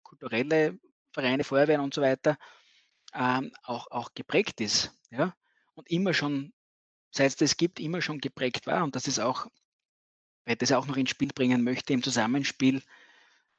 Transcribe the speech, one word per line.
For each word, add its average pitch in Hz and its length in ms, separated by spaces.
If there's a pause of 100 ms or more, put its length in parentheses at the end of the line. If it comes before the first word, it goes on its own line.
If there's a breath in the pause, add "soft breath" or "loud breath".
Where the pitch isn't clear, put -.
kulturelle 151 760 (340)
Vereine, 131 320
Feuerwehren 147 360
und 139 140
so 151 60
weiter, 139 360 (760 soft breath)
ähm, 131 400 (100)
auch, 120 300
auch 117 220
geprägt - 460
ist, 104 320 (180)
ja? 156 240 (400)
Und - 160
immer 180 220
schon, 147 400 (580)
seit's 139 260
das 147 200
gibt, 175 240
immer 165 220
schon 156 160
geprägt - 480
war 180 160
und 143 140
das 127 120
ist 123 120
auch, - 260 (960)
weil 120 100
ich - 40
das 127 140
auch 127 140
noch 139 100
ins 131 140
Spiel 143 240
bringen 127 280
möchte, 127 300
im 123 100
Zusammenspiel, 131 800 (760 soft breath)